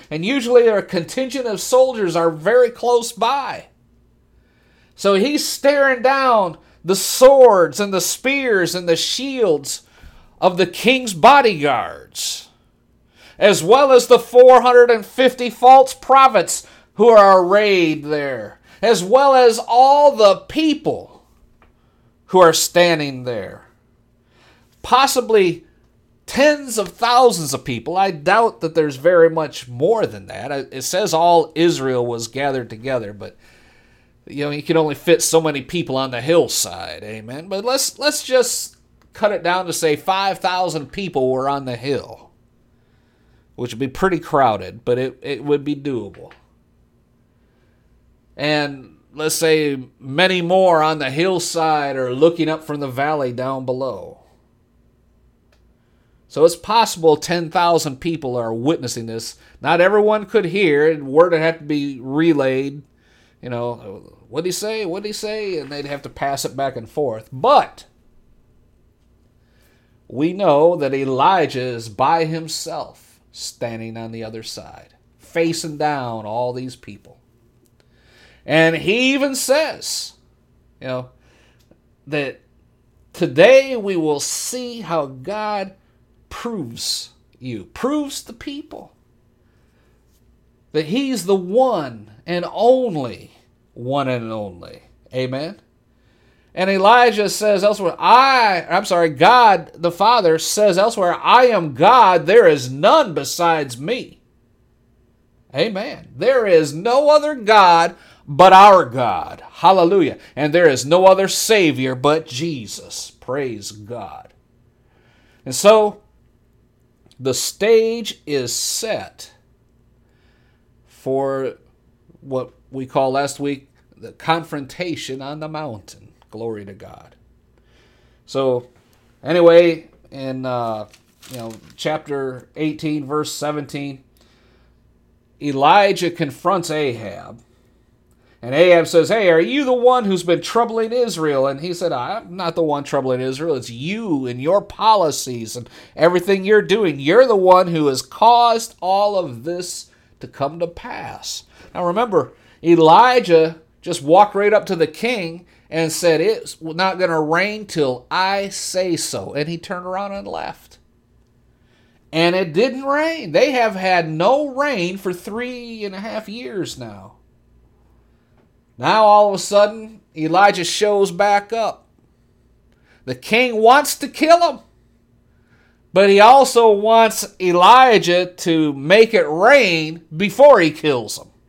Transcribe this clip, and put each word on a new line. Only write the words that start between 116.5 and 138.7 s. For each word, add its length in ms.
the 140
stage 920
is 260
set 800
for 680
what 320
we 120
call 280
last 260
week 300
the 160
confrontation 1080
on 160
the 100
mountain. 580
Glory 360
to 80
God. 420
So, 420
anyway, 640
in, 340
uh, 440
you 80
know, 140
chapter 800
eighteen, 520
verse 260
seventeen, 720
Elijah 680
confronts 600
Ahab. 720
And 120
Ahab 320